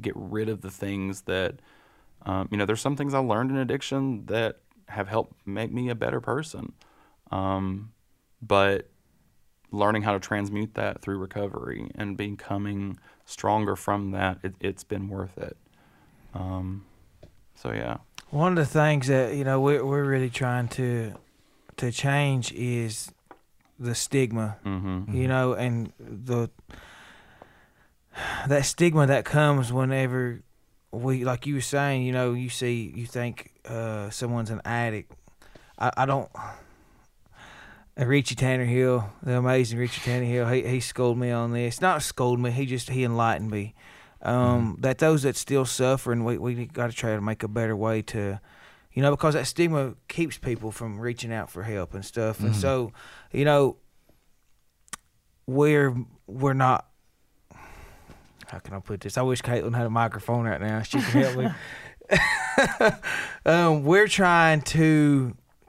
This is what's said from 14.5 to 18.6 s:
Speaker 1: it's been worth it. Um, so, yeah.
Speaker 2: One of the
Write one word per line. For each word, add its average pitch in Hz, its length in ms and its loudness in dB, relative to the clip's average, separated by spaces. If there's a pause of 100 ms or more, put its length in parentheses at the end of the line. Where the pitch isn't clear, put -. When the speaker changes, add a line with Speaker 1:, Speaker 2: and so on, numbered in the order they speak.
Speaker 1:
it's 95 240 -6
been 98 240 -6
worth 95 300 -8
it. - 180 -12 (760)
Um, 92 500 -6 (720)
so, 57 160 -8
yeah. 57 260 -6 (320)
Speaker 2:
One 160 220 2
of 175 40 2
the 156 160 4